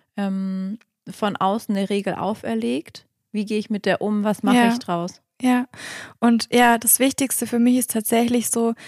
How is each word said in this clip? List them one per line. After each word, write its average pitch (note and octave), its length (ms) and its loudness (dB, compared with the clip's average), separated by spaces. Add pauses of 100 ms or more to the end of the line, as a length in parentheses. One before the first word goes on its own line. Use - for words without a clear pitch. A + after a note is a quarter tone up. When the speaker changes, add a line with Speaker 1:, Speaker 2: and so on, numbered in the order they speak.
(180)
Speaker 1:
ähm, F#3+ 600 -4 (320)
von G#3 280 -4
außen G3+ 380 -2
eine G3 140 -2
Regel G3+ 260 -2
auferlegt. A3+ 920 -6 (240)
Wie G#3 140 -4
gehe G#3+ 120 -2
ich G#3+ 120 -4
mit G#3 160 -4
der F#3+ 160 2
um? G#3 220 -2
Was G#3 200 -2
mache B3 140 6
Speaker 2:
Ja. A#3 140 6
Speaker 1:
ich A#3+ 80 -2
draus? F3 420 -6 (200)
Speaker 2:
Ja, B3 240 2 (540)
und A#3 320 2
ja, A#3+ 260 6
das - 220 0
Wichtigste C4 480 0
für A#3+ 100 -2
mich B3 200 4
ist B3 120 -2
tatsächlich A#3 600 0
so, A#3 240 0 (120)